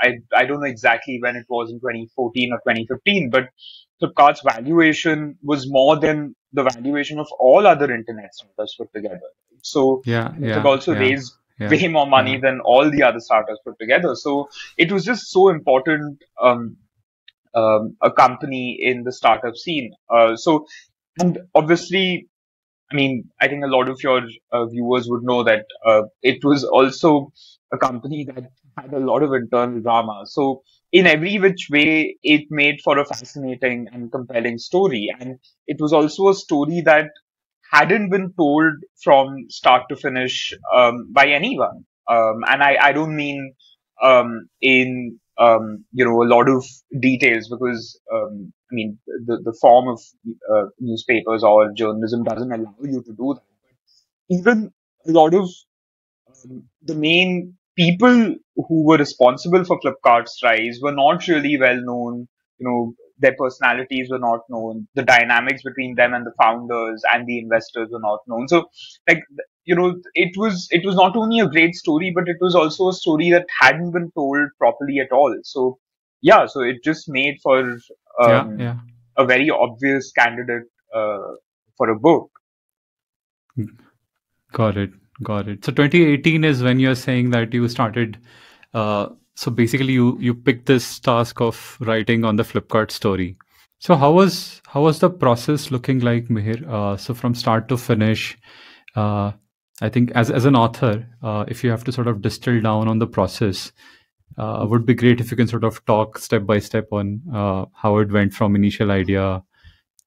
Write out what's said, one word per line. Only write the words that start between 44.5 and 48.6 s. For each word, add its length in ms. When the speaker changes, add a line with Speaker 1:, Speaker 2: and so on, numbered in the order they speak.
Speaker 1:
in, 560
um, 560
you 100
know, 180
a 60
lot 220
of 160
details 480
because, 500
um, 380